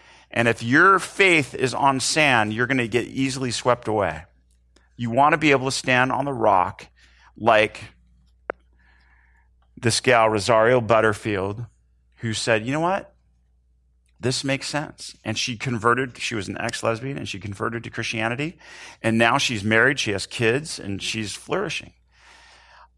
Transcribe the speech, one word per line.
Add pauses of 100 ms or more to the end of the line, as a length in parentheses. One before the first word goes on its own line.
(300)
And
if
your
faith
is
on
sand,
you're
gonna
get
easily
swept
away. (720)
You
wanna
be
able
to
stand
on
the
rock (480)
like (1900)
this
gal,
Rosario
Butterfield, (520)
who
said,
"You
know
what? (1040)
This
makes
sense."
And
she
converted.
She
was
an
ex-lesbian,
and
she
converted
to
Christianity. (420)
And
now
she's
married,
she
has
kids,
and
she's
flourishing. (1040)